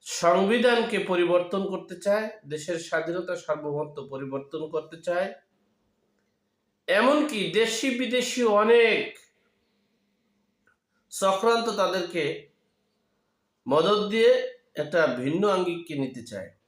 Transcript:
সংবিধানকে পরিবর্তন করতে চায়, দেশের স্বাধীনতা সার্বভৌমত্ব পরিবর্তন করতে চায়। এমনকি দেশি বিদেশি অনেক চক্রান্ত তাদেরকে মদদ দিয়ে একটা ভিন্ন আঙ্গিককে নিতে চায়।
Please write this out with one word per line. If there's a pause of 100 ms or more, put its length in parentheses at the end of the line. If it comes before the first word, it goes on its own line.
সংবিধানকে
পরিবর্তন
করতে
চায়, (180)
দেশের
স্বাধীনতা
সার্বভৌমত্ব
পরিবর্তন
করতে
চায়। (1500)
এমনকি
দেশি
বিদেশি
অনেক (1900)
চক্রান্ত
তাদেরকে (1200)
মদদ
দিয়ে (160)
একটা
ভিন্ন
আঙ্গিককে
নিতে
চায়। (180)